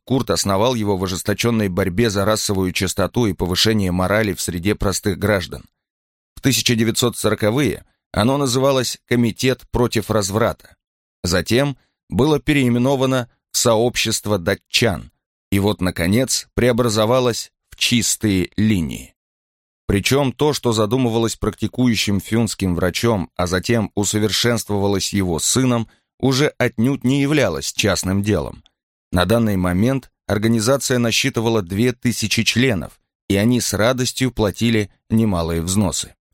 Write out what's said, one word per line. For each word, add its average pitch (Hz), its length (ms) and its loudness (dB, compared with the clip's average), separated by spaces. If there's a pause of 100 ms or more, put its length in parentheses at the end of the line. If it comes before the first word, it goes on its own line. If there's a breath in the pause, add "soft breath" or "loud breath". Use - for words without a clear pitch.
Курт 127 260 -2
основал 101 440 0
его 104 220 0
в 92 80 -4
ожесточённой 104 640 -2
борьбе 95 400 0
за 98 160 -2
расовую 95 480 0
чистоту 98 540 -2
и 95 80 0
повышение 95 580 0
морали 95 400 0
в - 80 -8
среде 90 340 -2
простых 101 440 -2
граждан. 90 460 -2 (720)
В - 60 -20
тысяча 127 340 2
девятьсот 113 440 0
сороковые 110 680 0 (300)
оно 123 220 2
называлось 131 680 0
«Комитет 123 640 0
против 117 400 0
разврата». 107 680 -2 (480)
Затем 110 540 0 (320)
было 143 280 2
переименовано 131 920 0 (220)
в - 40 -4
«Сообщество 110 840 0
датчан», 92 720 -2 (400)
и 98 80 0
вот, 98 220 0
наконец, 92 720 0
преобразовалось 120 1000 0 (180)
в - 60 -20
«Чистые 104 800 0
линии». 82 580 -2 (720)
Причём 127 460 0
то, 147 200 0
что 123 200 -2
задумывалось 113 640 0
практикующим 107 840 0
фюнским 101 540 -2
врачом, 90 600 0
а 90 120 -2
затем 92 480 0
усовершенствовалось 101 1200 -2
его 90 240 0
сыном, 127 500 0 (300 soft breath)
уже 135 400 0
отнюдь 123 460 0
не 139 180 2
являлось 123 500 0
частным 98 500 0
делом. 82 400 -2 (480)
На 90 140 2
данный 110 320 2
момент 92 540 0 (160)
организация 117 720 0
насчитывала 113 640 0
две 101 300 0
тысячи 110 520 -2
членов, 113 560 0 (280)
и 95 80 2
они 117 240 4
с - 120 -4
радостью 123 600 0
платили 107 580 0 (180)
немалые 87 540 0
взносы. 92 520 -2 (200)